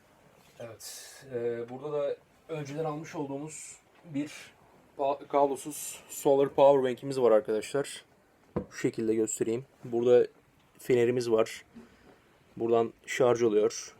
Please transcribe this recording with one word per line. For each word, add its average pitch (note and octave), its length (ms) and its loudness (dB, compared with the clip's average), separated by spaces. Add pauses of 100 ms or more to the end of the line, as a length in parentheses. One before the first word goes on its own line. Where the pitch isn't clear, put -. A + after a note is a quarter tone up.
(600)
Evet. - 560 -18 (180)
E, A#2 360 -4
burada C3+ 220 -12
da C#3+ 240 -4 (340)
önceden D3+ 360 -8
almış D#3 300 -8
olduğumuz D3 600 -10 (280)
bir - 480 -10 (440)
pa-, C#3+ 300 -4
kablosuz C#3+ 840 -2
solar C#3 400 2
power C#3 340 6
bank'imiz C3 380 -4
var A#2 100 6
arkadaşlar. A2 760 0 (640)
Şu - 60 -20
şekilde A2+ 380 -2
göstereyim. A2+ 500 -2 (180)
Burada A#2+ 440 4 (520)
fenerimiz A#2+ 520 2
var. A2+ 340 0 (920)
Buradan A#2 360 0 (120)
şarj A#2+ 360 2
oluyor. G#2+ 580 0